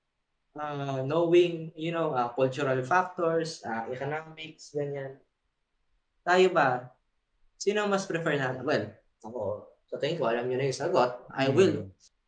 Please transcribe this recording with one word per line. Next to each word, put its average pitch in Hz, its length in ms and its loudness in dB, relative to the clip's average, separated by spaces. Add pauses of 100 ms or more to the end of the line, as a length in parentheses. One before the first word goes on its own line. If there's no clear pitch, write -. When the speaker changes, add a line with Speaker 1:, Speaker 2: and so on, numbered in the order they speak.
(580)
Speaker 1:
uh, 143 480 -4
knowing, 165 720 4
you 165 180 -4
know, 156 160 0
uh, 123 240 0
cultural 131 480 2
factors, 165 800 0
uh, 113 240 -6
economics, 156 880 -8
ganyan. 143 420 -6 (1120)
Tayo 185 260 6
ba? 131 400 2 (640)
Sino 208 280 0
ang 208 40 0
mas 196 160 0
prefer 160 320 -2
natin? 127 300 -4
Well, 117 260 0 (320)
ako, 117 160 -10 (480)
sa - 80 -8
tingin 156 240 -4
ko, 123 80 0
alam 117 160 0
nyo 127 160 -2
na 139 80 0
yung 127 80 -2
sagot. 147 560 0
I 135 160 0
Speaker 2:
Hmm. 135 80 2
Speaker 1:
will 185 180 6 (540)